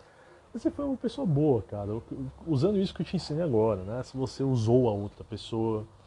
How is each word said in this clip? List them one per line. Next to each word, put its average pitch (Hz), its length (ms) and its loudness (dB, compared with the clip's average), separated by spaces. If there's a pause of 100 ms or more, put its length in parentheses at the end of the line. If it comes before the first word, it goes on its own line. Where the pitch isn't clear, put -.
(520)
Mas 233 100 -10
você 320 80 0
foi 285 140 -6
uma 269 120 -2
pessoa 262 280 -4
boa, 143 380 4
cara. 104 400 -6 (440)
Usando 170 320 2
isso 190 140 0
que - 100 -6
eu - 40 -2
te - 80 -4
ensinei 160 300 -2
agora, 110 400 2
né? 117 180 -6
Se - 140 -12
você 131 260 -4
usou 123 460 6
a 107 40 2
outra 101 300 -6
pessoa, 110 640 -4 (200)